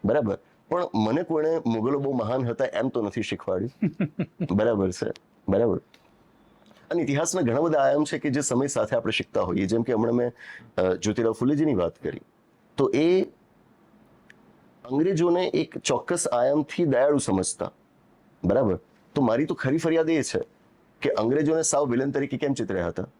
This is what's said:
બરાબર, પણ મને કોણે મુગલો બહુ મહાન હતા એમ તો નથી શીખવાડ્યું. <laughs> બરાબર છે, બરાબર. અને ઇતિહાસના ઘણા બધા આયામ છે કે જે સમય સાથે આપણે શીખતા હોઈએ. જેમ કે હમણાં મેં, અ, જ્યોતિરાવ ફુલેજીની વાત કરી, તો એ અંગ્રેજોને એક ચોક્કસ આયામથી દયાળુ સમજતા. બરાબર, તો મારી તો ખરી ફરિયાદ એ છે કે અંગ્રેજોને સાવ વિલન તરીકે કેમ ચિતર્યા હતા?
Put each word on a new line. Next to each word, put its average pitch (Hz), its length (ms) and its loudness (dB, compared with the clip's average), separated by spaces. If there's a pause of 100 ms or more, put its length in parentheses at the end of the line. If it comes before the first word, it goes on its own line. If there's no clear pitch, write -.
બરાબર, 123 340 0 (300)
પણ 175 140 -2 (120)
મને 110 280 2
કોણે 160 440 0
મુગલો 117 320 0
બહુ 139 140 -2
મહાન 123 320 -2
હતા 120 200 -2
એમ 123 240 -2
તો 123 140 -2
નથી 104 200 -4
શીખવાડ્યું. 101 720 -4 (200)
<laughs> - 400 -4
બરાબર 104 340 2
છે, - 160 -6 (420)
બરાબર. 98 320 2 (1080)
અને 170 120 0
ઇતિહાસના 151 380 0
ઘણા 123 200 2
બધા 156 180 2
આયામ 139 260 2
છે 151 140 -6
કે 151 120 -4
જે 139 100 -2
સમય 135 260 0
સાથે 120 300 -2
આપણે 113 160 -2
શીખતા - 280 -2
હોઈએ. 90 260 0
જેમ 113 160 0
કે 127 100 -2
હમણાં 117 220 2
મેં, 120 200 0 (420)
અ, 92 180 2
જ્યોતિરાવ 107 380 0
ફુલેજીની 143 420 0
વાત 85 280 -2
કરી, 78 180 -6 (560)
તો 135 180 2
એ 170 280 4 (1600)
અંગ્રેજોને 170 600 2
એક - 320 -4
ચોક્કસ - 480 -2
આયામથી 143 580 2
દયાળુ 139 340 4
સમજતા. - 540 -2 (720)
બરાબર, 117 340 2 (360)
તો 147 80 2
મારી 123 240 2
તો 156 80 -4
ખરી 139 240 -2
ફરિયાદ 165 320 2
એ 156 120 2
છે - 160 -4 (640)
કે 107 80 0
અંગ્રેજોને 143 520 2
સાવ 147 280 0
વિલન 131 200 0
તરીકે 139 260 -4
કેમ 139 160 -2
ચિતર્યા 95 340 -2
હતા? 85 220 -4 (120)